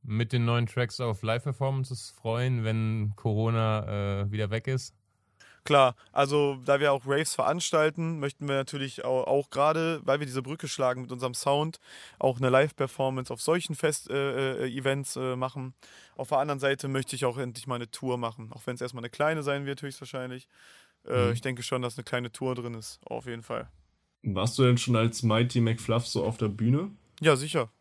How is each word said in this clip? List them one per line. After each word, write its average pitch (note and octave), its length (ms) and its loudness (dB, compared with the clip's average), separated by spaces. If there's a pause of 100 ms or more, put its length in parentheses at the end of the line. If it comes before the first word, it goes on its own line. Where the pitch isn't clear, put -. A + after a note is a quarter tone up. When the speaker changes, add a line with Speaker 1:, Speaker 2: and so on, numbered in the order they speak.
Speaker 1:
mit A2+ 300 -2
den A#2+ 140 2
neuen A#2 220 2
Tracks B2 320 -2
auf A#2 220 -2
Live-Performances B2+ 880 -2
freuen, A#2+ 520 -2
wenn A2 520 0
Corona, G#2+ 1040 0
äh, G2+ 100 -2
wieder G#2+ 180 -2
weg A2+ 180 -4
ist? C3 280 -4 (720)
Speaker 2:
Klar, C3+ 320 6 (160)
also C#3+ 500 4
da C#3 160 4
wir C#3+ 140 4
auch C3+ 120 -2
Raves C#3 300 0
veranstalten, D#3+ 840 0
möchten C#3+ 280 -6
wir C#3 80 0
natürlich C3+ 480 -4
au-, B2+ 220 0
auch C#3 240 2
gerade, D#3+ 560 2
weil C#3+ 160 2
wir D3 40 -6
diese C3 160 -4
Brücke C#3 280 -8
schlagen B2+ 320 0
mit B2 100 -10
unserem B2 220 -4
Sound, D3 480 0 (380)
auch B2+ 180 2
eine C3 120 2
Live-Performance C3 840 2
auf A2+ 80 -8
solchen E3 340 0
Fest-, - 340 -2
äh, C3+ 560 -2
äh, C3 80 -2
Events, C3+ 440 -2
äh, B2+ 180 -2
machen. B2+ 380 -6 (420)
Auf C3 140 -8
der D3 80 2
anderen C#3+ 240 0
Seite C#3 260 0
möchte C3+ 300 -2
ich C3 80 0
auch B2 120 0
endlich B2 300 -6
mal B2+ 80 -2
eine A#2+ 160 -6
Tour B2+ 260 -2
machen, A2+ 360 -6
auch A#2+ 120 -16
wenn's B2 140 -6
erstmal B2 220 -8
eine A#2 80 -8
kleine D#3 340 0
sein C#3 220 -2
wird, C#3 160 -6
höchstwahrscheinlich. C3 680 -10 (580)
Äh, B2 200 2
Speaker 3:
Mhm. A#2+ 80 2
Speaker 2:
ich A#2 80 -4
denke B2 220 -4
schon, B2+ 180 -2
dass B2 160 -4
eine B2 80 -12
kleine B2 260 -2
Tour C3 240 -4
drin A#2+ 200 -6
ist, - 300 -14
auf A#2+ 200 -8
jeden A#2 180 -10
Fall. A#2+ 260 -6 (540)
Speaker 3:
Warst G2+ 340 0
du C3+ 60 6
denn B2 140 8
schon A#2+ 180 2
als A2+ 260 2
Mighty A#2+ 380 4
McFluff A#2 480 2
so - 160 -2
auf A2+ 140 -2
der A2 100 0
Bühne? A#2+ 440 0 (280)
Speaker 2:
Ja, D#3 160 6
sicher. C#3 340 -2 (120)